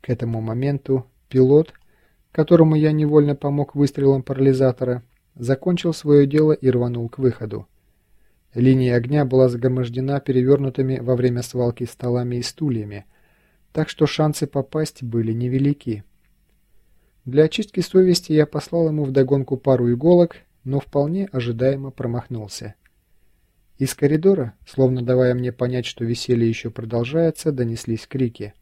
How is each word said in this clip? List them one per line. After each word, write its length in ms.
К 80
этому 320
моменту 640
пилот, 440
которому 440
я 160
невольно 440
помог 400
выстрелом 480
парализатора, 800
закончил 580
своё 320
дело 260
и 180
рванул 400
к 80
выходу. 500
Линия 420
огня 300
была 240
загромождена 680
перевёрнутыми 800
во 160
время 260
свалки 440
столами 520
и 40
стульями – 640
так 140
что 180
шансы 400
попасть 560
были 300
невелики. 720
Для 180
очистки 380
совести 500
я 140
послал 420
ему 160
вдогонку 540
пару 340
иголок, 460
но 160
вполне 460
ожидаемо 680
промахнулся. 840
Из 160
коридора, 600
словно 360
давая 320
мне 180
понять, 340
что 200
веселье 420
ещё 240
продолжается, 800
донеслись 560
крики. 540